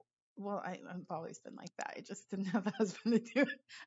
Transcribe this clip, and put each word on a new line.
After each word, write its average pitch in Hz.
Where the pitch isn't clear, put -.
well, 202
I, 180
I've 180
always 165
been -
like -
that. -
I -
just -
didn't 196
have 190
a 208
husband 220
to 220
do 240
it. -